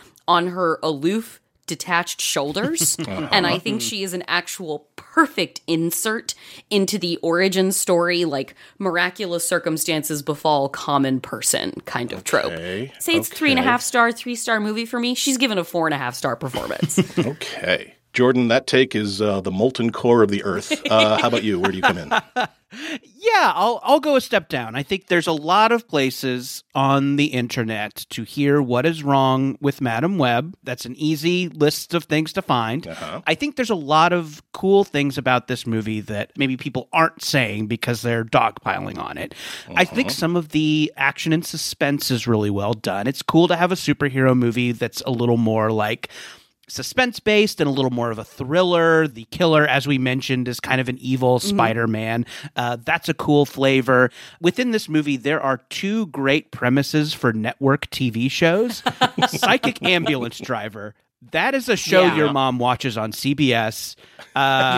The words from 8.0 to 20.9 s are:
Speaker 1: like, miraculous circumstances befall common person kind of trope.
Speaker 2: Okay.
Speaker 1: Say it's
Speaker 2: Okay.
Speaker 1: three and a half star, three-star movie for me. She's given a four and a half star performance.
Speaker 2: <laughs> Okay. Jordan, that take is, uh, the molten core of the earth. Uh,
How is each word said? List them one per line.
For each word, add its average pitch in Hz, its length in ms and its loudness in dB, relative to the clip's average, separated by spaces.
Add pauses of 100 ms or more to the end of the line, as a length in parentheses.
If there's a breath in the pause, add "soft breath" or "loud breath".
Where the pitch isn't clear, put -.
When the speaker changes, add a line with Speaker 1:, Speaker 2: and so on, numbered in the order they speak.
Speaker 1:
like, 139 300 -4 (220 loud breath)
miraculous 175 680 -2
circumstances 160 760 -2
befall 143 480 0
common 135 520 0
person - 520 -4 (120)
kind 123 280 -6
of - 100 -12
trope. - 300 0
Speaker 2:
Okay. 92 460 -8
Speaker 1:
Say 339 160 -2
it's - 140 0
Speaker 2:
Okay. - 80 -12
Speaker 1:
three 302 140 2
and 254 80 2
a 254 40 0
half 247 180 2
star, 233 300 2
three-star 233 480 -4
movie 214 260 -4
for 240 140 -6
me. 240 160 -2
She's 262 220 0
given 220 200 2
a 170 60 0
four 165 240 -2
and 156 60 0
a 143 40 -2
half 123 180 -6
star 127 200 -2
performance. - 640 -4 (100)
Speaker 2:
<laughs> - 80 -6
Okay. - 800 -4 (180)
Jordan, 123 360 4
that 131 180 2
take 131 260 4
is, 104 280 -2
uh, 104 180 2
the 92 120 -4
molten 117 400 0
core 120 300 4
of 101 80 8
the 101 140 0
earth. - 260 -4 (200)
Uh, 214 280 6